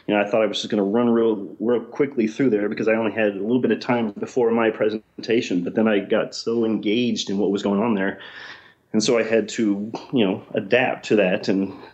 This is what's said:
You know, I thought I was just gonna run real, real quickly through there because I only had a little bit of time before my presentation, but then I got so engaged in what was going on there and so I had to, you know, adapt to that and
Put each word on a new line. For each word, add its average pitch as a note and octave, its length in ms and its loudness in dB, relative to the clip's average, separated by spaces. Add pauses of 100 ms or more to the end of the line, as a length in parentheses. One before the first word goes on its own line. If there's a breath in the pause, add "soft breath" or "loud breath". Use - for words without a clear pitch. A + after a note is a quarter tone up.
You G2+ 80 0
know, G#2 60 4
I G2+ 100 0
thought A2 120 4
I A2 40 4
was G2+ 120 -4
just - 120 -8
gonna G#2 140 2
run A#2 260 2
real, A2 480 0
real A2+ 220 0
quickly A#2+ 480 -2
through B2+ 220 0
there G#2 180 0
because A2 180 -4
I A2 80 4
only A2+ 160 0
had G#2+ 220 0
a G2 100 -6
little A#2 160 0
bit A#2+ 140 2
of G#2 80 0
time A#2 320 -2
before A2+ 400 0
my A#2 180 4
presentation, G#2+ 960 -2
but F#2 100 -6
then A2 140 4
I G#2 100 4
got G2+ 380 -2
so A#2 280 -2
engaged A2 680 0
in G2 80 -2
what G2+ 120 0
was G2 140 -2
going G2+ 180 2
on A#2 140 2
there F#2+ 240 -2 (720 loud breath)
and A2 100 2
so A#2+ 160 2
I A2 60 2
had A2 260 2
to, G#2 420 -2 (200)
you B2 140 2
know, G#2+ 160 -2 (120)
adapt A#2 520 0
to A2+ 100 4
that G2 320 2
and G2 240 0 (220 loud breath)